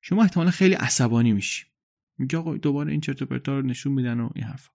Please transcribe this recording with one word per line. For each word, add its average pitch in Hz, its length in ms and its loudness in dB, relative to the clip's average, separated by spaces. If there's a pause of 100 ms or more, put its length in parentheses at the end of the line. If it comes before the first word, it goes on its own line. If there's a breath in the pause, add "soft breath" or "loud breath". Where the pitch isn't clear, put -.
شما 208 220 2
احتمالاً 180 280 4
خیلی 185 220 4
عصبانی 117 600 2
می‌شی، - 320 -4 (520)
میگی 135 180 -4
آقا 165 220 -4
دوباره 147 340 -2
این 151 100 -2
چرت 135 200 -6
و 135 40 -6
پرتا 135 340 -4
رو 135 60 -2
نشون 131 280 -4
می‌دن 123 260 -2
و 117 160 -4
این - 100 -6
حرفا. - 300 -14